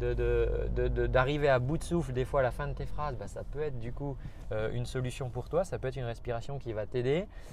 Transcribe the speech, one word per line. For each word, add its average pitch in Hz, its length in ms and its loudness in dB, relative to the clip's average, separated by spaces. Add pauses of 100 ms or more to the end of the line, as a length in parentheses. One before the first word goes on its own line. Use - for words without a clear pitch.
de, 123 140 2
de, 120 600 2
de, 123 140 4
de, 120 180 2
d'arriver 135 420 4
à 131 120 6
bout 143 180 0
de - 60 -6
souffle, 151 280 0
des 127 120 2
fois 143 160 2
à - 20 6
la 120 80 4
fin 143 160 -2
de 143 80 -2
tes - 120 -4
phrases, 147 300 -2
bah, 101 120 -6
ça 104 160 -8
peut 143 180 -4
être 139 160 -2
du 117 140 -2
coup, 139 240 -4 (340)
euh, 110 220 0
une 120 120 0
solution 127 460 -4
pour 120 180 -4
toi, 170 140 2
ça 123 160 -4
peut 131 100 -2
être 131 80 -6
une 131 80 -4
respiration 117 540 -4
qui 120 140 -6
va 107 120 -2
t'aider. 135 440 2 (240)